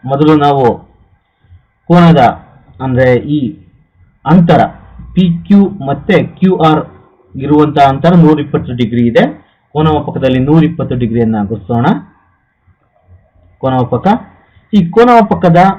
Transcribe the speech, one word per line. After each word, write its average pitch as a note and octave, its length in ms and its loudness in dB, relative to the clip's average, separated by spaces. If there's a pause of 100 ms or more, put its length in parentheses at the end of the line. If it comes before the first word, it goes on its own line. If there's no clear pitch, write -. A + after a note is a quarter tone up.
(100)
ಮೊದಲು D3+ 220 2 (120)
ನಾವು C3+ 220 0 (1200)
ಕೋನದ, E3+ 320 4 (640)
ಅಂದ್ರೆ C3 240 0 (280)
ಈ D3 40 -2 (840)
ಅಂತರ E3 360 2 (540)
ಪಿ F3+ 100 0 (220)
ಕ್ಯೂ G3+ 140 4 (280)
ಮತ್ತೆ - 280 -2 (220)
ಕ್ಯೂ F#3 140 0 (160)
ಆರ್ D3+ 140 0 (520)
ಇರುವಂತಹ C#3+ 580 0
ಅಂತರ E3 200 0 (100)
ನೂರ D3+ 220 4
ಇಪ್ಪತ್ತು D3+ 260 -6 (100)
ಡಿಗ್ರಿ A#2+ 300 -2
ಇದೆ. D3+ 140 2 (500)
ಕೋನಮಾಪಕದಲ್ಲಿ D3 720 -2
ನೂರ D#3 140 2 (100)
ಇಪ್ಪತ್ತು B2+ 320 -8
ಡಿಗ್ರಿಯನ್ನ A2+ 340 -2 (140)
ಗುರುತಿಸೋಣ. A#2 360 -4 (1800)
ಕೋನಮಾಪಕ, B2+ 440 -4 (680)
ಈ G#3 60 2 (160)
ಕೋನಮಾಪಕದ G3+ 680 4 (180)